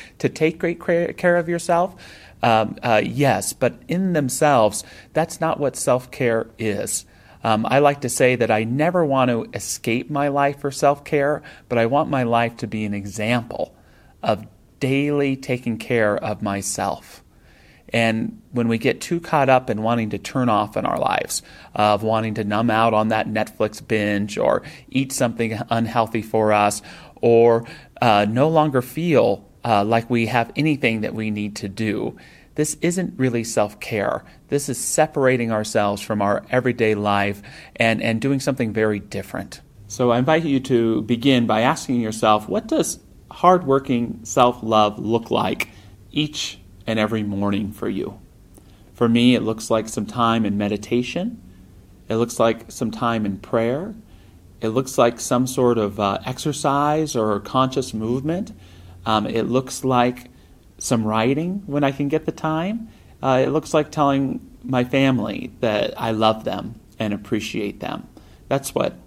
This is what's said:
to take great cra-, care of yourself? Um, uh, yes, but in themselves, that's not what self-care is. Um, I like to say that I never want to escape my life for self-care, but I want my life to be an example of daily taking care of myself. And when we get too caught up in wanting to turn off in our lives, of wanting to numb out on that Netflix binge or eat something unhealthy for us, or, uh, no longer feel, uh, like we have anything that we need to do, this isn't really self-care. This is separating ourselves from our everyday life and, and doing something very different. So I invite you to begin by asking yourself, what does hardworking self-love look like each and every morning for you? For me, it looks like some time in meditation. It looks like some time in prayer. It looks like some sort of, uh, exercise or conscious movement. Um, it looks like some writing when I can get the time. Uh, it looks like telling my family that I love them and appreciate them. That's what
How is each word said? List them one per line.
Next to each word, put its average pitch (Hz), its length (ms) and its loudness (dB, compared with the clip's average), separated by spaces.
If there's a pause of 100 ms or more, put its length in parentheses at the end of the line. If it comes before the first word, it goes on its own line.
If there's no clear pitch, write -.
(180)
to 131 100 0
take 160 300 -2
great 170 200 -4
cra-, 170 360 -2
care 175 220 2
of 170 120 -2
yourself? 170 460 0 (480)
Um, 110 400 4
uh, 110 220 2
yes, 117 480 0
but 123 220 -2 (120)
in 180 260 -2
themselves, 131 720 2 (280)
that's - 280 -2
not 160 200 -2
what 139 160 -2
self-care 123 840 0
is. 104 480 -4 (380)
Um, 110 240 2
I 127 120 4
like 143 200 4
to 127 80 -4
say 127 280 2
that 113 140 2
I 110 140 2
never 156 400 0
want 131 260 2
to 113 240 -2
escape - 560 -4
my 143 180 -2
life 143 320 0
for 139 100 -4
self-care, 143 720 0 (260)
but 120 100 0
I 117 80 4
want 143 240 0
my 135 120 0
life 117 360 0
to - 80 -6
be 107 180 -6
an 104 100 -4
example 104 800 -4 (480)
of 107 240 -2 (340)
daily 139 560 0
taking 123 420 -4
care 107 380 0
of 104 260 -6
myself. 98 800 -4 (720)
And 113 460 0 (120)
when 120 160 0
we 113 100 0
get 123 220 0
too 170 200 -4
caught 143 280 0
up 127 200 4
in 107 140 -2
wanting 113 280 0
to 101 80 -4
turn 123 300 -2
off 104 280 0
in 107 100 -2
our - 120 0
lives, - 440 -2 (320)
of 104 280 2
wanting 110 320 -2
to 107 100 -4
numb 107 260 0
out 113 240 4
on 107 140 2
that 110 200 0
Netflix 107 580 -4
binge 104 520 -2
or - 240 2 (260)
eat 135 240 -2
something 113 460 -2 (100)
unhealthy 113 540 0
for 107 300 2
us, 104 280 2 (400)
or, 117 460 6 (340)
uh, 104 280 4
no 127 200 2
longer 151 340 2
feel, 127 640 0 (180)
uh, 104 200 4
like 117 240 0
we 117 180 0
have 117 300 0
anything 135 460 0
that 107 120 -6
we 110 160 -4
need 104 260 -6
to 101 120 -8
do, 110 480 -4 (380)
this - 260 -2
isn't 175 380 -2
really 120 260 0
self-care. - 800 -2 (240)
This 139 200 -2
is 127 100 -4
separating 131 760 0
ourselves 104 500 0
from 107 180 -2
our 101 300 0
everyday 120 440 2
life 101 480 0 (340)
and, 113 260 2
and 113 180 0
doing 139 200 0
something 131 320 -2
very 107 280 2
different. - 600 -10 (260)
So 123 240 2
I 117 80 4
invite 156 260 2
you 139 160 2
to 113 420 2
begin 120 440 2
by 110 140 2
asking 131 400 0
yourself, 110 480 2
what 214 180 -2
does 269 340 -2 (300)
hardworking 135 920 2
self-love 110 760 2
look 113 320 -2
like - 380 -2 (420)
each - 480 -4 (280)
and 110 120 0
every 107 240 0
morning 101 500 -2
for - 160 -6
you? - 320 -6 (720)
For 120 160 2
me, 120 260 6
it 110 80 2
looks 110 280 -4
like 110 180 0
some 107 160 -6
time 113 400 2
in 101 140 0
meditation. 120 840 -2 (680)
It 110 60 -2
looks 117 220 -2
like 117 320 0
some 113 200 -4
time 113 340 -2
in 98 140 -4
prayer. 127 560 -2 (640)
It 113 80 -2
looks 131 300 -2
like 120 220 2
some 127 260 0
sort 123 320 2
of, 101 200 -2
uh, 98 280 0
exercise 147 880 -2
or 107 240 0
conscious 131 540 -2
movement. 135 580 -4 (540)
Um, 110 200 0
it 113 180 0
looks 131 400 -2
like 123 440 0 (500)
some 113 260 0
writing 139 640 0
when 143 180 -2
I 139 80 2
can 143 160 -2
get 156 180 -2
the 165 60 -4
time. 180 560 -4 (340)
Uh, 131 240 2
it 135 40 0
looks 151 220 -2
like 151 200 2
telling 139 480 0 (240)
my 127 180 0
family 127 800 0
that 107 360 0
I 113 140 -4
love 110 320 2
them - 380 -8 (180)
and 104 160 -2
appreciate 104 640 -6
them. - 300 -10 (400)
That's 135 260 -2
what - 220 -2 (100)